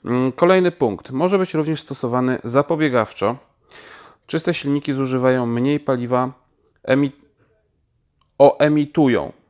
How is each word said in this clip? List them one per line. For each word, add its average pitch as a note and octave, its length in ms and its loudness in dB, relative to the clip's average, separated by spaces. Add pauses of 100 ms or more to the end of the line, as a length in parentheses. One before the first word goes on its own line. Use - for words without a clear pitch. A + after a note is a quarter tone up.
Mm, B2+ 260 -2
kolejny F3+ 400 2
punkt. A#2 400 -6
Może F3+ 260 -2
być F#3 160 -4
również D#3 280 -4
stosowany B2+ 600 -4
zapobiegawczo. B2 920 -2 (920)
Czyste D#3+ 260 -4
silniki C#3+ 400 -4
zużywają B2+ 520 0
mniej B2 340 0
paliwa, B2+ 520 -2 (520)
emi-, C#3 280 0 (1300)
oemitują. C#3+ 920 2 (180)